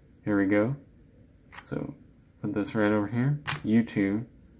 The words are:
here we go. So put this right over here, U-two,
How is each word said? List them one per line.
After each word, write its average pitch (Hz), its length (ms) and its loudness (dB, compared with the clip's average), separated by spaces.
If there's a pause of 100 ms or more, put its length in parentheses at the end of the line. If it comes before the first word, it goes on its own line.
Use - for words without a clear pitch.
(240)
here 107 120 0
we 98 100 4
go. 104 280 2 (920)
So - 300 -8 (480)
put 104 120 -4
this 98 200 -4
right 104 180 2
over 107 140 0
here, 127 340 0 (220)
U-two, 107 640 2 (320)